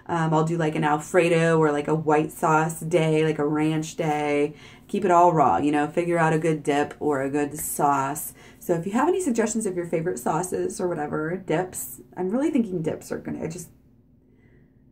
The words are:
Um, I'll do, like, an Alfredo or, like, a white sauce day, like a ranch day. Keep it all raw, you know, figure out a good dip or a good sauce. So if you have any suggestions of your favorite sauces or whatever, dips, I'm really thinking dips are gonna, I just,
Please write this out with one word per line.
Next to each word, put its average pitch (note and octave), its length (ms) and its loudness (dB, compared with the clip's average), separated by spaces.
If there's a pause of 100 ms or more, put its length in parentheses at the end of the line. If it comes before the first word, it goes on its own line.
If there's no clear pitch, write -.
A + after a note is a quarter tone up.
Um, D#3+ 280 0
I'll D#3+ 120 4
do, E3+ 120 -2
like, D#3 180 0
an D#3+ 80 0
Alfredo E3 760 4
or, D#3 140 4
like, D3 160 -2
a D3+ 80 2
white D#3 360 0
sauce D#3+ 500 0
day, D#3+ 440 2
like D3+ 140 0
a D3 80 0
ranch D#3 480 -2
day. D3 580 0 (340)
Keep G3+ 180 -2
it F3+ 60 2
all F3 220 8
raw, C#3 240 4
you D3 140 0
know, D3 160 0
figure E3+ 300 -2
out D#3+ 160 2
a D#3+ 40 2
good D#3+ 260 0
dip D3 360 0
or C#3+ 220 0
a C3+ 80 -2
good D3 280 -2
sauce. C#3+ 760 -2 (260)
So - 140 -2
if E3 120 -2
you G3 80 -4
have C#4 160 2
any F#4+ 120 0
suggestions A3+ 440 -2
of F3+ 100 -4
your F3 100 -4
favorite E3+ 340 -2
sauces F3+ 600 -4
or F3+ 80 -2
whatever, D#3 500 -4
dips, - 640 -6 (140)
I'm F#3 140 -4
really C#4 220 0
thinking F#3 300 0
dips - 300 -6
are - 60 -4
gonna, - 260 -8
I - 40 -6
just, - 220 -12 (1200)